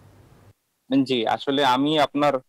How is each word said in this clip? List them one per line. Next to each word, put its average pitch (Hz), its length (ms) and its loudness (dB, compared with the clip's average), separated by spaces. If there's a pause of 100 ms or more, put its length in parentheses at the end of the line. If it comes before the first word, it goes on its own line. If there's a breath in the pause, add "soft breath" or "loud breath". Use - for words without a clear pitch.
(1040)
জি, 123 240 -2
আসলে 135 380 -2
আমি 139 340 0
আপনার 143 360 0 (140)